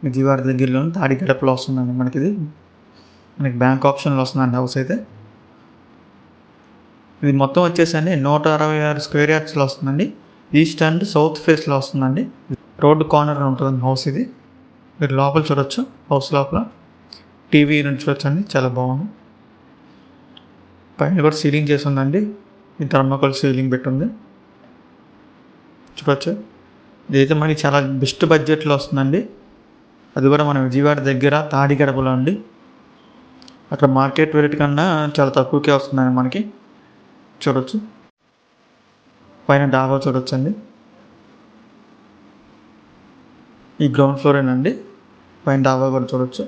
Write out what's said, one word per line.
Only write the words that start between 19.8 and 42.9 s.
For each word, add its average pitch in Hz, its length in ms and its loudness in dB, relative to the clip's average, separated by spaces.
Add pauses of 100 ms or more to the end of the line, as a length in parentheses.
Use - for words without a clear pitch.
పైన 151 260 0
కూడా 151 180 2
సీలింగ్ 147 280 0
చేసి 143 180 0
ఉందండి. 139 300 0 (640)
ఈ 151 120 -4
థర్మాకోల్ 135 460 0
సీలింగ్ 131 340 0
పెట్టి 127 180 -4
ఉంది, 143 160 -2 (1900)
చూడొచ్చు. 139 340 -2 (800)
ఇదైతే 135 320 2
మనకి 156 220 0
చాలా 143 160 2 (220)
బెస్ట్ 135 300 -2
బడ్జెట్లో 151 480 2
వస్తుందండి. 139 420 0 (960)
అది 135 160 2
కూడా 147 160 4
మన 143 80 0 (100)
విజయవాడ 143 320 2 (120)
దగ్గర 139 240 2 (180)
తాడిగడపలో 135 640 2
అండి. 135 160 0 (1400)
అక్కడ 147 140 2 (120)
మార్కెట్ 151 420 2
రేట్ 147 180 2
కన్నా 147 240 2 (320)
చాలా 139 220 2
తక్కువకే 143 400 2
వస్తుందండి 131 420 0
మనకి, 127 220 -2 (1000)
చూడొచ్చు. 131 340 -2 (1700)
పైన 139 160 4 (100)
డాబా 131 220 2 (100)
చూడొచ్చండి. 131 460 -2 (3250)